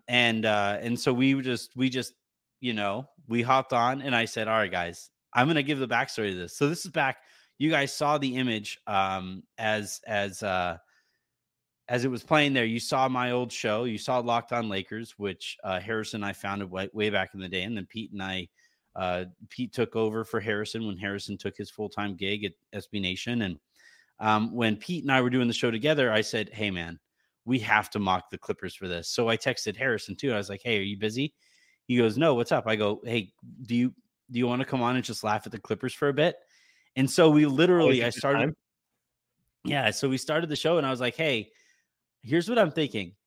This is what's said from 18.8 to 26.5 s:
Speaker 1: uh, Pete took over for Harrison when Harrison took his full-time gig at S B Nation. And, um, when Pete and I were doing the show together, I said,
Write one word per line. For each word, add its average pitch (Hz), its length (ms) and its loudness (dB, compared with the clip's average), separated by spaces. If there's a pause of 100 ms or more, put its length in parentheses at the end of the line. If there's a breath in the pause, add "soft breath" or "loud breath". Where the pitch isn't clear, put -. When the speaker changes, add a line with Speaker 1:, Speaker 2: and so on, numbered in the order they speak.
Speaker 1:
uh, 92 280 -2 (240)
Pete 123 240 -8
took 117 240 -2
over 110 280 0
for 113 160 -4
Harrison 107 460 -4
when 98 100 -6
Harrison 98 400 -8
took - 200 -8
his 101 140 -10
full-time 101 440 -6
gig 98 300 -4
at 92 80 -4 (200)
S 101 140 -10
B 104 140 -6
Nation. 98 420 -2
And, 90 160 -4 (640 soft breath)
um, 110 340 2
when 113 220 2
Pete 165 280 -6
and 139 80 0
I 131 80 6
were 123 100 2
doing 123 180 2
the 113 60 0
show 123 160 0
together, 131 420 2
I 107 80 4
said, 107 300 -4